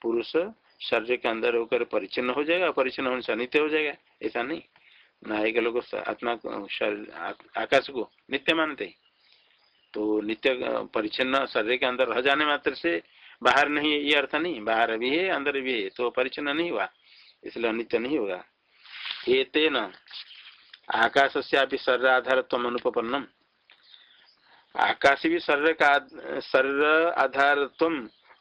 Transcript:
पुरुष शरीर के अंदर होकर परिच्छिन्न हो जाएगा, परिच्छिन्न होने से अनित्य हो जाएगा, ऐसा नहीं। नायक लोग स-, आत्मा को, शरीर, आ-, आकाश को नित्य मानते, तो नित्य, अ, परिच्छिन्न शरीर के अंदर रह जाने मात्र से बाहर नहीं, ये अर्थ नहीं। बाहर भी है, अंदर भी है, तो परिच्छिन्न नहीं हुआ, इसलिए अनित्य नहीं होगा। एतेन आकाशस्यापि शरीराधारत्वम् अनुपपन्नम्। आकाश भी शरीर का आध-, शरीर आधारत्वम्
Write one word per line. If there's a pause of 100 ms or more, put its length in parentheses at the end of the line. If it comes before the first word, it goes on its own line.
पुरुष (440)
शरीर
के
अंदर
होकर
परिच्छिन्न
हो
जाएगा,
परिच्छिन्न
होने
से
अनित्य
हो
जाएगा, (280)
ऐसा
नहीं। (640)
नायक
लोग
स-,
आत्मा
को,
शरीर,
आ-, (260)
आकाश
को (200)
नित्य
मानते, (1000)
तो
नित्य,
अ,
परिच्छिन्न
शरीर
के
अंदर
रह
जाने
मात्र
से (400)
बाहर
नहीं,
ये
अर्थ
नहीं।
बाहर
भी
है,
अंदर
भी
है,
तो
परिच्छिन्न
नहीं
हुआ, (540)
इसलिए
अनित्य
नहीं
होगा। (840)
एतेन (1040)
आकाशस्यापि
शरीराधारत्वम्
अनुपपन्नम्। (1500)
आकाश
भी
शरीर
का
आध-,
शरीर
आधारत्वम् (340)